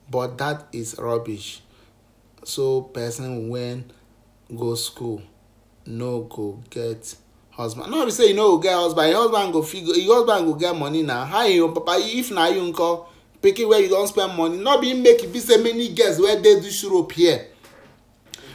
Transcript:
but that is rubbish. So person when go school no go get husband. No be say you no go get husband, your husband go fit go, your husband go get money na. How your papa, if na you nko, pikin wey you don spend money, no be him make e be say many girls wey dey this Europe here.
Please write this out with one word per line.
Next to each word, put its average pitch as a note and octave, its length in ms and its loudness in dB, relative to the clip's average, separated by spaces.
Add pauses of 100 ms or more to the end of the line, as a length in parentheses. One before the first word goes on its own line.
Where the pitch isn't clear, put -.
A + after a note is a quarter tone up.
but B2 280 -6
that D3 340 -8
is A#2 260 -12
rubbish. A2+ 640 -6 (840)
So C3+ 400 -2
person A#2+ 680 -10
when B2 420 -10 (640)
go A#2 200 -4
school A2+ 460 -10 (640)
no A#2 360 -8
go A2 480 -10
get A#2 440 -10 (380)
husband. A#2 400 -10
No D4+ 140 -2
be A3+ 60 -2
say A3+ 180 4
you G3 60 2
no G#3 200 4
go - 40 4
get F#3 160 0
husband, E3 360 2
your G3+ 180 2
husband G3+ 240 0
go D#3+ 80 2
fit E3+ 240 -10
go, E3+ 80 0
your G#3+ 320 4
husband G3+ 220 2
go D3+ 100 0
get F3 180 -2
money D#3 280 -4
na. C3 220 -4
How G3 200 0
your E3+ 280 2
papa, E3+ 260 -2
if A#3 320 -4
na E3+ 160 0
you F#3+ 140 0 (100)
nko, E3+ 340 -2 (360)
pikin G3+ 260 2
wey G#3+ 160 6
you F#3 60 0
don G3 180 2
spend F#3 300 -4
money, E3 200 -2
no G#3+ 220 2
be B3+ 120 -2
him B3+ 120 -2
make A#3 200 8
e F#3 40 -10
be B3 120 -8
say A#3 220 6
many A#3 320 -2
girls E3 280 2
wey G3+ 200 2
dey G3 200 8
this - 220 -8
Europe F#3+ 280 0
here. E3 360 2 (1080)